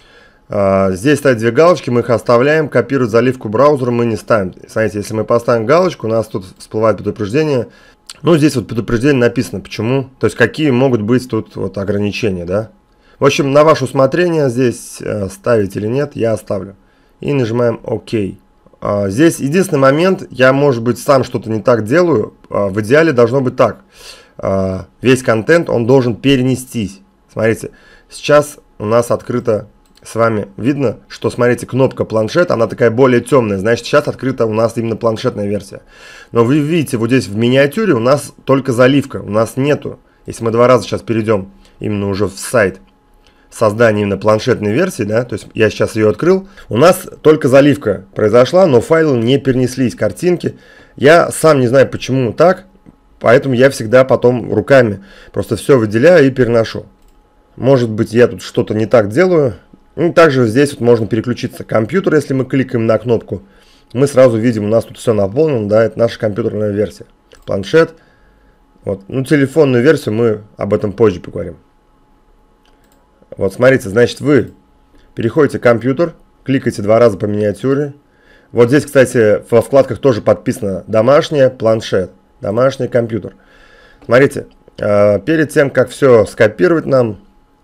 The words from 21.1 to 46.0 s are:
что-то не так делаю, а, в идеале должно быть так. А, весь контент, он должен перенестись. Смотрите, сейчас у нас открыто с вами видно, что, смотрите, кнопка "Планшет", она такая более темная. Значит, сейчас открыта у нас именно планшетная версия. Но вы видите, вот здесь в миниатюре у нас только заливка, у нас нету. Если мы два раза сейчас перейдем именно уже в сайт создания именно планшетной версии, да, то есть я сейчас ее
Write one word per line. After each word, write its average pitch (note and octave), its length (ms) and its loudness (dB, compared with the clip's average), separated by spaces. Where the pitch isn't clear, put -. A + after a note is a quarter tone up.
что-то G#2+ 240 -8
не A2 120 -4
так A2+ 220 0
делаю, C#3 500 0
а, G2+ 200 -4
в G2 100 -4
идеале D3 320 2
должно A#2+ 300 2
быть B2 160 -4
так. A2+ 240 0
А, F#2+ 480 -4
весь B2 200 2
контент, B2+ 480 0
он A2+ 160 -2
должен B2 300 2
перенестись. B2+ 880 -2
Смотрите, A2 380 -4
сейчас - 480 0
у G#2+ 80 -10
нас A#2 260 0
открыто A2+ 560 -4
с - 120 -16
вами A2 320 -2
видно, C3+ 500 -4
что, - 220 -6
смотрите, A#2+ 360 -2
кнопка B2 400 -2
"Планшет", A2 460 -2
она A2 160 0
такая A2+ 220 0
более A#2+ 320 2
темная. A#2 360 0
Значит, A2 280 -2
сейчас D3 220 0
открыта B2+ 380 -4
у A2 80 -4
нас A2 240 -2
именно A2+ 180 -4
планшетная A2 520 -4
версия. G2+ 340 -8
Но A#2 140 2
вы C#3 140 2
видите, D3 380 -2
вот A2+ 100 -2
здесь A#2 200 0
в G2+ 80 -10
миниатюре C#3+ 580 2
у A#2 60 0
нас C3 340 -2
только C3+ 260 0
заливка, B2+ 460 2
у F#2+ 120 -12
нас G#2+ 280 -2
нету. C3+ 420 -4
Если G#2+ 180 -12
мы A2+ 80 -2
два A#2 160 4
раза B2 160 4
сейчас - 180 -6
перейдем G#2+ 500 -4
именно G2+ 280 -4
уже G2 200 -2
в F2+ 100 -10
сайт G2+ 420 -2
создания G#2+ 540 0
именно G2 140 -2
планшетной G#2+ 540 0
версии, D#3+ 320 -2
да, A2 220 -2
то A#2+ 80 -12
есть - 200 -12
я A2 160 2
сейчас - 260 -4
ее G#2+ 140 2